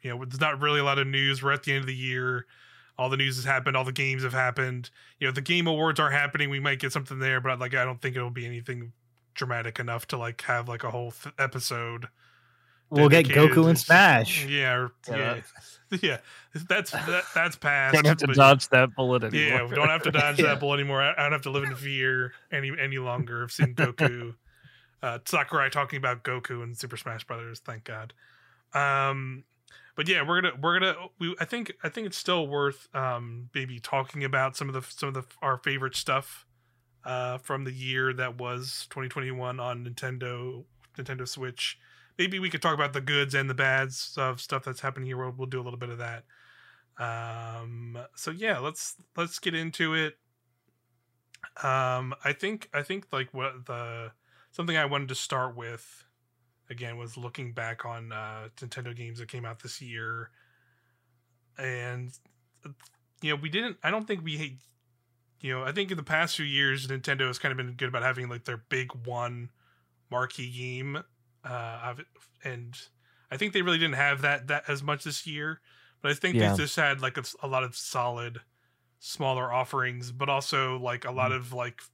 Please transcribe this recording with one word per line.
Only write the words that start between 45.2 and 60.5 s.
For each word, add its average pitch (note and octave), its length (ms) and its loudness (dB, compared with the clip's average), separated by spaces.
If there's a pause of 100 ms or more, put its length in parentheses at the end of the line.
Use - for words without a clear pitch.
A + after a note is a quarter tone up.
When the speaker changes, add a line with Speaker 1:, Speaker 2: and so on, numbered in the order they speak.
Speaker 1:
we'll C3 100 -8
do B2+ 140 -6
a - 20 -8
little A#2+ 160 -10
bit A#2+ 120 -10
of A#2+ 80 -12
that. A#2 260 -12 (720)
Um, A#2 1000 -10 (180)
so - 140 -8
yeah, F#3+ 280 -2
let's, - 380 -8 (200)
let's E3+ 220 -4
get F3 160 -4
into E3 400 -2
it. D#3 220 -2 (1500)
Um, C3 520 0 (100)
I C#3+ 80 2
think, G3+ 400 -6
I D3 100 -2
think, F#3+ 300 -8
like, C3 200 -4
what B2+ 340 -8
the, A#2 460 -10 (380)
something E3+ 260 -4
I D#3 80 2
wanted C#3 240 -2
to B2+ 80 -8
start B2+ 400 -4
with, A#2 480 -14 (640)
again, A#2+ 260 -10
was A#2 200 -14
looking A#2+ 360 -10
back A2+ 320 -8
on, A#2 280 -10
uh, A2 360 -10 (100)
Nintendo B2 360 -12
games A#2 240 -12
that A#2 100 -14
came B2 160 -12
out A2+ 200 -12
this A#2 180 -14
year. A2+ 480 -10 (1300)